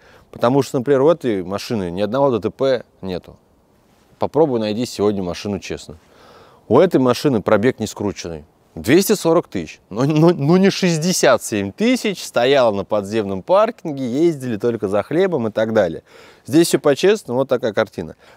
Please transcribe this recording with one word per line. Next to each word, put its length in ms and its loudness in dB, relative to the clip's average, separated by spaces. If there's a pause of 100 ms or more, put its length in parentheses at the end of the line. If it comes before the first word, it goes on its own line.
(300)
потому 320 2
что, 160 -4
например, 240 2
у 80 4
этой 340 0
машины 460 -4
ни 120 -6
одного 280 0
Д 100 0
Т 120 -4
П 320 -2 (180)
нету. 360 -10 (800)
Попробуй 400 0
найди 260 -2
сегодня 380 -2
машину 340 -6
честно. 400 -12 (680)
У 100 6
этой 220 4
машины 420 2
пробег 380 2
не 80 -4
скрученный. 580 -8 (280)
Двести 400 2
сорок 340 0
тысяч. 320 -10 (100)
Ну, 140 -4
ну, 300 4
ну 240 2
не 120 4
шестьдесят 720 0
семь 300 -4
тысяч, 500 -2
стояла 520 2
на 100 -4
подземном 580 -4
паркинге, 640 -2
ездили 520 -2
только 320 -2
за 120 0
хлебом 460 -2
и 40 -6
так 200 -2
далее. 320 0 (420)
Здесь 220 4
все 120 0
по-честному, 600 0
вот 80 -2
такая 240 0
картина. 460 -4 (200)